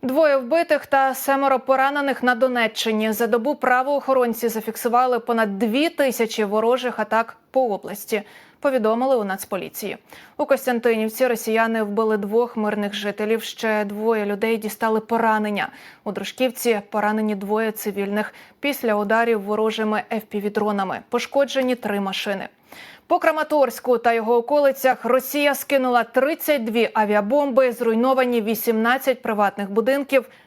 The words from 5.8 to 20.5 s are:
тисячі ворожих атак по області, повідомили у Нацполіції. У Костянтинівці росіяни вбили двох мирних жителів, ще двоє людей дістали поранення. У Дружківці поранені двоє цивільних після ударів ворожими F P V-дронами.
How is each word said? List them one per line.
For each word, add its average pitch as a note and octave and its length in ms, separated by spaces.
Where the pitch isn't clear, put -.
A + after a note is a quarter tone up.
тисячі A#3 540
ворожих A3+ 560
атак A3 380
по B3+ 220
області, G3 480
повідомили B3+ 560
у A3 80
Нацполіції. F#3+ 760
У D4 80
Костянтинівці A#3+ 800
росіяни A3+ 560
вбили G#3+ 340
двох A3 400
мирних G#3 360
жителів, G#3 500
ще G#3+ 420
двоє G#3+ 400
людей G#3+ 320
дістали A3 420
поранення. G#3+ 680
У G#3+ 80
Дружківці A3+ 760
поранені G#3+ 460
двоє G#3+ 360
цивільних G3+ 640
після A#3+ 360
ударів A3 460
ворожими G#3+ 680
F A3 100
P G#3 100
V-дронами. G3+ 560